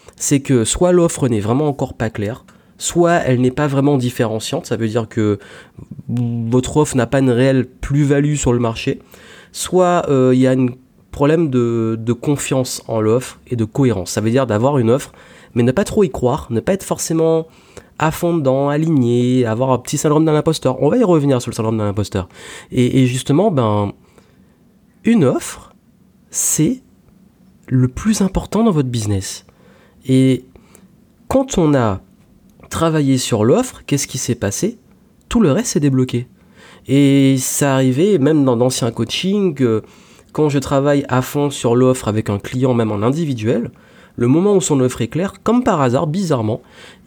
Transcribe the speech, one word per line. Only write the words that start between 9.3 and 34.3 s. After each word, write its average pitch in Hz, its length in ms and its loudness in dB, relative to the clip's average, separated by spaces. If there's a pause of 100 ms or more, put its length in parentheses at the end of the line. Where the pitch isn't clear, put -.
soit, 175 560 0
euh, 131 260 4
il 127 60 4
y 131 60 4
a 127 60 2
un 131 140 2 (440)
problème 156 380 0
de, 117 500 -2
de 113 140 -2
confiance 135 760 -4
en 113 120 -2
l'offre 113 460 0
et 127 100 -6
de 113 80 -2
cohérence. 107 460 0
Ça - 100 -4
veut 110 100 0
dire 131 160 2
d'avoir 117 320 2
une 113 120 2
offre, 135 220 0 (420)
mais 117 80 2
ne 120 100 4
pas 196 120 0
trop 208 200 0
y 180 60 0
croire, - 400 -2
ne 113 100 -2
pas 190 140 -2
être 190 80 -6
forcément 160 640 -2 (520)
à 156 120 0
fond 175 260 -2
dedans, 135 320 0
aligné, 127 800 2
avoir 117 240 -2
un 123 80 2
petit - 180 -8
syndrome 151 300 2
de 160 40 2
l'imposteur. 143 520 0
On 143 80 2
va 220 80 2
y 254 60 2
revenir 143 360 2
sur - 100 -8
le 113 40 -8
syndrome 113 240 -2
de 107 40 -2
l'imposteur. 101 460 -4 (420)
Et, 127 320 2
et 127 40 4
justement, 143 440 0
ben, 104 420 0 (1120)
une 220 200 4
offre, - 480 -4 (580)
c'est - 520 -2 (840)
le 127 200 2
plus 208 320 -2
important 190 440 0
dans 226 60 2
votre 147 200 0
business. 104 560 -6 (640)
Et 131 360 2 (840)
quand 262 300 0
on 156 160 2
a 110 260 0 (680)
travaillé 151 500 0
sur 107 260 0
l'offre, 190 420 0
qu'est-ce 143 200 -2
qui - 120 -12
s'est - 160 -4